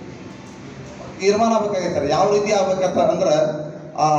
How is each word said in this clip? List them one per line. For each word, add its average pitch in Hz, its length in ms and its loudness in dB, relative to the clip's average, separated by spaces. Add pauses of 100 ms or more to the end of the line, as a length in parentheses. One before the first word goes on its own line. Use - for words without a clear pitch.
(1200)
ತೀರ್ಮಾನ 214 320 4
ಆಗ್ಬೇಕಾಗೈತೆ 185 420 0
ಸರ್. - 220 0
ಯಾವ 190 180 4
ರೀತಿ 208 180 2
ಆಗ್ಬೇಕಂತ 185 460 2 (140)
ಅಂದ್ರ 175 160 0 (760)
ಆ 151 40 6 (120)